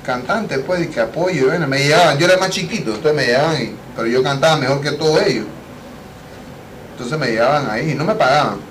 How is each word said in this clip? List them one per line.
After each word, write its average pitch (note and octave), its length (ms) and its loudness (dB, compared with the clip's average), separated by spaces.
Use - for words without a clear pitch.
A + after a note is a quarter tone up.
cantante, D#3+ 560 -4
pues, F3 260 -2
y - 20 -8
que - 140 -4
apoyo, E3 420 0
y - 20 4
bueno, E3 220 2
me C3+ 160 0
llevaban, D3+ 340 6
yo E3 80 2
era F#3 120 6
más F#3 120 0
chiquito, F3 460 -4
entonces D3+ 180 0
me C#3 140 0
llevaban, C#3 340 2
y, G#2 140 -6
pero A2+ 120 -2
yo B2+ 160 2
cantaba C#3+ 340 2
mejor C#3 240 0
que D3 120 -2
todos D#3+ 280 2
ellos. A2 240 0
Entonces B2+ 260 -6
me C3+ 80 -2
llevaban A#2+ 420 2
ahí B2+ 220 -2
y - 40 0
no C#3+ 100 -2
me G#3+ 100 0
pagaban. C3 420 2